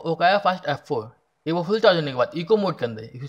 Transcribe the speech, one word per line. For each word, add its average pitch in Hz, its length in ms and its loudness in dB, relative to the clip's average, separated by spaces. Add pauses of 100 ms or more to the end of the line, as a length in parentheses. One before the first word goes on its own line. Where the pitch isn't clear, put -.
Okaya 180 360 2
Fast 185 240 0
एफ़ 139 120 -2
फ़ोर, 117 320 -6 (340)
ये 156 80 -2
वो 175 100 0
फुल 208 160 -2
चार्ज 208 160 6
होने 151 160 -2
के 127 60 -8
बाद 120 180 2
इको 170 220 0
मोड 196 220 -2
के 127 60 -4
अंदर 110 180 -8
एक 120 180 -16
सौ 143 80 -10